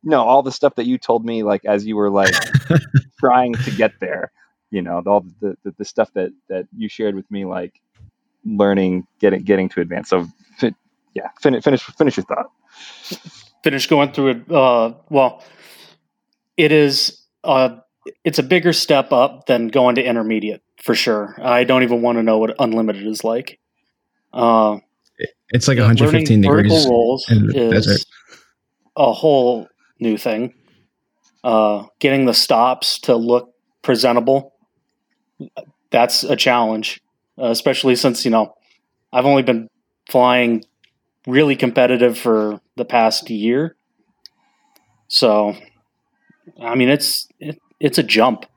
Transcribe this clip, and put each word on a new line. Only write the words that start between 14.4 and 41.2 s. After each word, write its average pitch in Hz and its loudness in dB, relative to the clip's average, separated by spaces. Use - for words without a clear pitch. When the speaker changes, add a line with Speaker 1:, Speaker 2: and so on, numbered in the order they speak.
Speaker 3:
Uh, 123 2
well, 131 0
it 151 2
is, 147 2
uh, 131 0
it's 156 -2
a 135 -4
bigger 170 0
step 139 0
up 131 0
than 117 0
going 123 2
to 127 -2
intermediate, 110 -4
for 117 -2
sure. 104 -4
I 123 2
don't 127 2
even 120 0
wanna 120 0
know 110 2
what 110 -2
unlimited 110 -2
is 110 -8
like. 117 -6
Uh, 113 2
Speaker 2:
It's 120 0
like 131 2
Speaker 3:
yeah, 120 2
Speaker 2:
a 110 4
hundred 117 4
fifteen 151 2
Speaker 3:
learning 98 4
vertical 160 4
Speaker 2:
degrees 143 2
Speaker 3:
rolls 120 0
Speaker 2:
in 107 4
the 107 -2
Speaker 3:
is 113 2
Speaker 2:
desert. 101 0
Speaker 3:
a 131 2
whole 123 0
new 110 -2
thing. 117 -6
Uh, 107 0
getting 135 0
the 120 2
stops 123 0
to 123 0
look 120 -2
presentable, 127 0
that's 120 0
a 139 -2
challenge, 113 -2
uh, 127 -4
especially 127 0
since, 123 -2
you 120 0
know, 110 0
I've 127 0
only 139 4
been 113 -2
flying 123 2